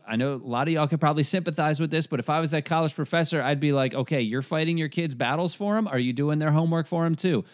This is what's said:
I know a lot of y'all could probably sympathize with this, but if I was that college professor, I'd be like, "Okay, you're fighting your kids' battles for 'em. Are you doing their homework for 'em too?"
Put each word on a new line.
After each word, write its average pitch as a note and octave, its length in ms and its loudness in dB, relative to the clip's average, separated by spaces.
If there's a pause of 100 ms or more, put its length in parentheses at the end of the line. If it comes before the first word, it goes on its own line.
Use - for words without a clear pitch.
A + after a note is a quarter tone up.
I A2 120 -4
know C3+ 180 0
a - 0 -
lot B2 320 -2
of E3 80 0
y'all D3+ 140 2
could D#3 100 0
probably D3+ 240 2
sympathize D#3 560 0
with D#3 140 -2
this, D3+ 160 0
but D3 100 -2
if A#2 100 -4
I D#3 120 0
was D#3+ 100 -2
that D3+ 140 -2
college D#3+ 320 0
professor, D#3+ 440 0
I'd C#3 200 0
be D3 100 2
like, C3+ 240 2
"Okay, C3+ 280 -2
you're A#2 200 -2
fighting D#3+ 340 0
your D#3+ 120 -2
kids' E3 260 -4
battles D3 400 -2
for G3+ 220 -2
'em. A3 100 0
Are C3+ 140 -2
you B2 120 0
doing D3 280 0
their D3+ 100 2
homework E3 380 2
for E3 180 0
'em E3 80 2
too?" D3+ 400 0